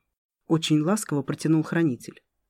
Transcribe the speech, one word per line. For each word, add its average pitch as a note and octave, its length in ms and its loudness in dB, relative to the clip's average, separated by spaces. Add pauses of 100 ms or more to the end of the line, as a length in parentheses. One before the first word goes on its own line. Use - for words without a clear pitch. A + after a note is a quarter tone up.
(480)
очень D#3+ 340 2
ласково D#3 420 -2
протянул D3+ 400 0
хранитель, D#3 580 -4 (280)